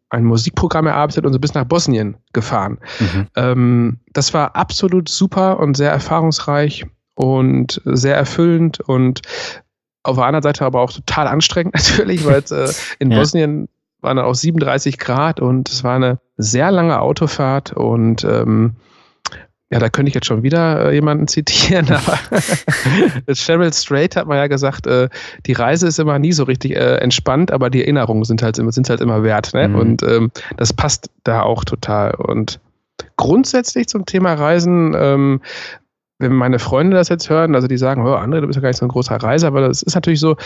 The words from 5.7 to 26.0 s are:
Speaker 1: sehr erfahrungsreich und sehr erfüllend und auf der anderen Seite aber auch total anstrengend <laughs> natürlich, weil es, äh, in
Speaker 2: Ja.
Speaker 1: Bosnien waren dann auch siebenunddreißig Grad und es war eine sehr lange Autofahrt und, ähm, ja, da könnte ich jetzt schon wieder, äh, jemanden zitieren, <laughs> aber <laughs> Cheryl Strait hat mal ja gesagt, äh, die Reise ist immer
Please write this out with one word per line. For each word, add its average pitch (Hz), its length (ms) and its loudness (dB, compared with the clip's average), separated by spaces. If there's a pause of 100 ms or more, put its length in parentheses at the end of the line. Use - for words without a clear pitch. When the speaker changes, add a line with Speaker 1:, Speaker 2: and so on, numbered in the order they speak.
Speaker 1:
sehr 143 160 2
erfahrungsreich 151 960 -2 (300)
und 131 680 0
sehr 135 320 2
erfüllend 165 640 2
und 127 420 0 (840)
auf 131 140 0
der 127 80 2
anderen 143 180 2
Seite 143 220 0
aber 127 160 0
auch 120 100 0
total - 360 -4
anstrengend 170 460 0
<laughs> - 160 0
natürlich, 185 360 0
weil 139 180 4
es, - 80 -18
äh, 135 220 -2 (260)
in 135 120 2
Speaker 2:
Ja. 113 60 4
Speaker 1:
Bosnien 151 520 0 (320)
waren 131 160 0
dann 123 80 0
auch 123 100 0
siebenunddreißig 143 640 0
Grad 147 400 -2
und 127 300 0
es 127 140 -6
war 123 120 0
eine 127 240 0 (180)
sehr 123 340 0
lange 170 280 2
Autofahrt 139 760 -2
und, 113 500 0
ähm, 110 520 0 (960)
ja, 117 80 0
da 113 100 2
könnte 143 200 0
ich 135 40 -2
jetzt - 140 -4
schon 113 160 0
wieder, 160 460 2
äh, 143 40 2
jemanden 147 340 2
zitieren, 160 600 0
<laughs> - 40 2
aber 147 280 0 (560)
<laughs> 143 580 0
Cheryl 165 400 0
Strait 147 420 -2
hat 165 120 -2
mal 147 100 -2
ja 143 100 2
gesagt, 139 380 -2
äh, 127 220 2 (380)
die 131 80 0
Reise 135 340 0
ist 156 120 -2
immer 151 200 0